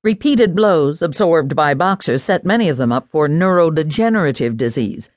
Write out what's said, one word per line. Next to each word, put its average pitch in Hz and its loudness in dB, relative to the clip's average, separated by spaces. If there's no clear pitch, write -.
repeated 220 0
blows 165 2
absorbed 165 0
by 147 2
boxers 151 -2
set - -2
many 208 0
of 135 -2
them 123 0
up 123 -2
for 151 0
neurodegenerative 160 0
disease 117 -4